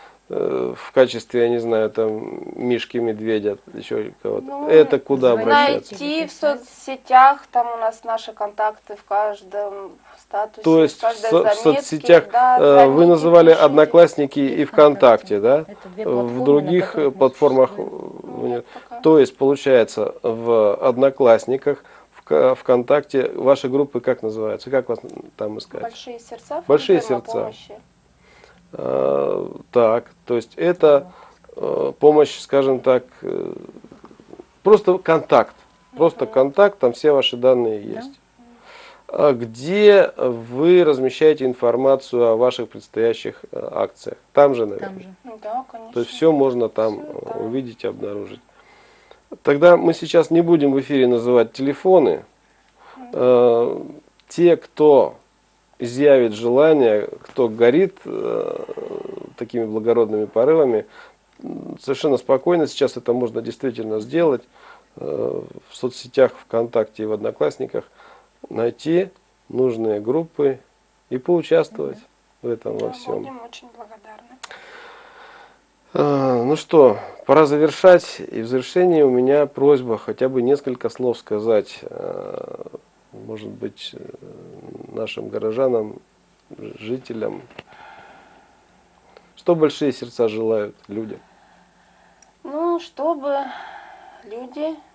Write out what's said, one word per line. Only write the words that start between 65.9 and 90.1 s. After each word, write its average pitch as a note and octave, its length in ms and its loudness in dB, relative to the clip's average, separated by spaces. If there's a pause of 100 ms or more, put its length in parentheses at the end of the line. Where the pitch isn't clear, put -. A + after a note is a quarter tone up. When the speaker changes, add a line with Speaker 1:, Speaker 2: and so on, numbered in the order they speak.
Speaker 1:
ВКонтакте A#2 560 -4
и - 20 -6
в G#2+ 60 -6
Одноклассниках, A2+ 720 -6 (640)
найти D#3 600 -4 (400)
нужные A2+ 500 -2
группы C#3 600 -4 (500)
и B2+ 80 -6
поучаствовать D#3 800 -2
Speaker 3:
Мгм. A3+ 80 -20 (380)
Speaker 1:
в A#2+ 100 -6
этом A2 240 -10
во A2 120 -6
Speaker 2:
Да, G#2+ 40 -14
Speaker 1:
всем. - 260 -10
Speaker 2:
будем G#1+ 240 -16
очень A#3+ 320 -20
благодарны. A3 600 -20 (1600)
Speaker 1:
А, C3+ 480 -2
ну C#3+ 120 -2
что, C3+ 420 4 (280)
пора D3+ 200 4
завершать. D3+ 760 2 (100)
И A2 100 -8
в A2+ 60 -8
завершении D#3 540 0
у C3+ 80 6
меня C3 380 2
просьба C3+ 500 0
хотя A#2 320 -4
бы C3 120 -2
несколько C3 480 -2
слов B2 280 -4
сказать, G#2+ 640 -2
э, - 800 -14 (640)
может G#2+ 220 -14
быть, G#2+ 440 -14
э, - 60 -20 (920)
нашим A2 380 -10
горожанам, A2 640 -4 (840)
жителям. A2 640 -10 (1900)
Что F3 200 0
большие D3+ 380 -2
сердца A#2+ 340 -6